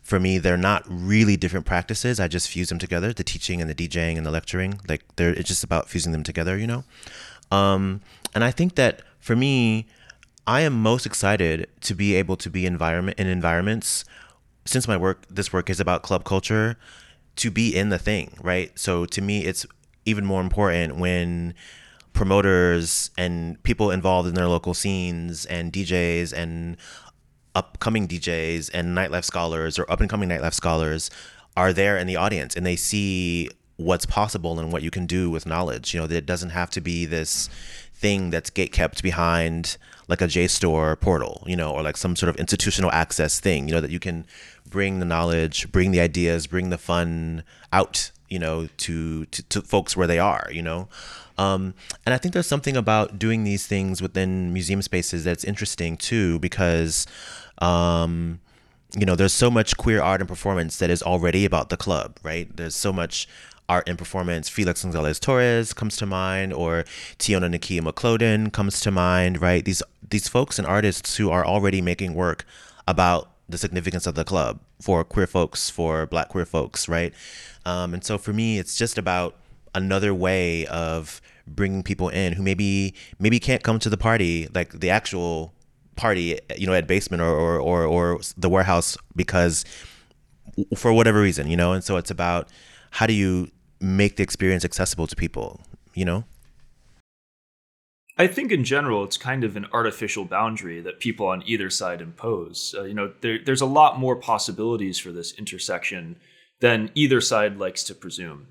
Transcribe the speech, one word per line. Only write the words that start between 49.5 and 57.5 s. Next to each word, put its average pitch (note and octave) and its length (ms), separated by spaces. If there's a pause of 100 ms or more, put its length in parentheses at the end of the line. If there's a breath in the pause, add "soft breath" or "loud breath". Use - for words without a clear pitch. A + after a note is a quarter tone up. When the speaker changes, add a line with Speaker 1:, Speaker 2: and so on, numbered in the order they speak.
Speaker 1:
folks - 340
where F#2 120
they E2+ 100
are, F2 340
you D#2+ 120
know? E2+ 260 (480 loud breath)
Um, F#2+ 380 (300 loud breath)
and A#2+ 80
I B2+ 40
think F3+ 160
there's F3 140
something C#3+ 280
about G#2+ 440
doing A2 240
these G2+ 240
things F#2+ 340
within F#2 500
museum F#2 300
spaces F2 420
that's E2+ 200
interesting F2 520
too, F#2 440
because, E2 640 (540 loud breath)